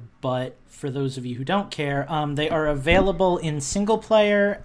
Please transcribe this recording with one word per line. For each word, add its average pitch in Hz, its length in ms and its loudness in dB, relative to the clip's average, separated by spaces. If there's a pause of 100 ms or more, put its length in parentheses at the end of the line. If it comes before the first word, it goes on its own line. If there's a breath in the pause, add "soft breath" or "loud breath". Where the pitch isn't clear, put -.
(200)
but 127 380 -4 (100)
for - 220 -10
those 135 280 -4
of 123 80 -8
you 123 120 -6
who 135 80 -8
don't 196 260 -2
care, 143 400 -4
um, 147 240 -2
they 151 140 0
are 156 180 0
available 175 720 4
in 151 240 -2
single 202 380 0
player, 208 640 4